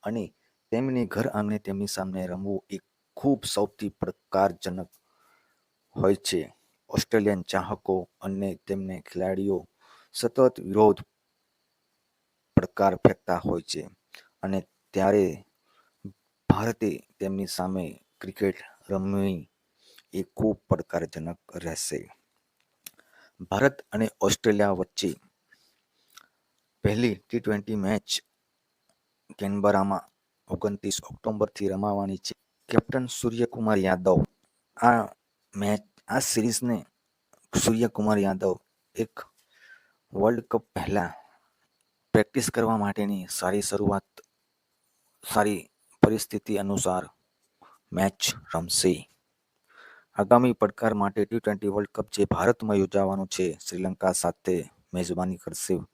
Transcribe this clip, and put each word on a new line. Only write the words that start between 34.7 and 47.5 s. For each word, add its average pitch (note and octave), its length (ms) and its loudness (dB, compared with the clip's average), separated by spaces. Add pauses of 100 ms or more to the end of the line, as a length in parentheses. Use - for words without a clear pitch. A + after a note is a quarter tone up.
આ A#2 240 6 (500)
મેચ, G#2 260 0 (260)
આ A#2 120 0
સિરીઝને A2+ 640 -2 (800)
સૂર્યકુમાર A2 560 2
યાદવ F#2+ 400 0 (360)
એક - 240 -6 (920)
વર્લ્ડ A2+ 280 2
કપ - 220 -2 (120)
પહેલા G2 380 -2 (1000)
પ્રેક્ટિસ A2+ 360 2
કરવા A2+ 280 2
માટેની G2+ 520 -2
સારી G2 320 -2
શરૂઆત, G2+ 460 0 (1300)
સારી G#2 360 0 (340)
પરિસ્થિતિ G#2+ 540 0
અનુસાર F#2+ 520 -2 (840)